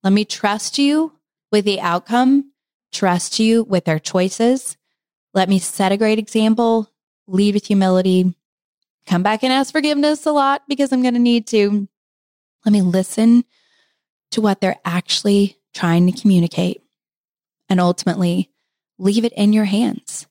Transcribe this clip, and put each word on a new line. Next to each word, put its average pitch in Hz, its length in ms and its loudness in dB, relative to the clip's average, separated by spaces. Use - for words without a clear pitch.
Let 196 100 0
me 208 120 2
trust - 540 -6
you 302 340 0
with 214 140 0
the 196 160 -2
outcome, 247 720 0
trust - 460 -2
you 226 260 2
with 185 200 -2
their 156 140 -2
choices. 226 760 -2
Let 190 140 0
me 196 100 2
set 190 340 -2
a 196 40 0
great 214 220 0
example, 226 720 0
lead 196 280 0
with 208 120 -2
humility, 185 680 2
come 175 160 0
back 214 200 -2
and 254 100 0
ask 269 200 -2
forgiveness 302 520 0
a 302 80 0
lot 277 360 0
because 277 240 -2
I'm 254 100 0
gonna 247 160 0
need 240 300 2
to. 202 400 0
Let 214 80 2
me 208 100 4
listen 214 600 2
to - 80 -2
what 208 200 0
they're 185 240 -2
actually 202 760 -2
trying 175 380 2
to - 100 -8
communicate 180 640 0
and 185 120 2
ultimately 180 680 -2
leave 202 260 0
it 233 100 -2
in 208 180 2
your 214 120 2
hands. - 680 -4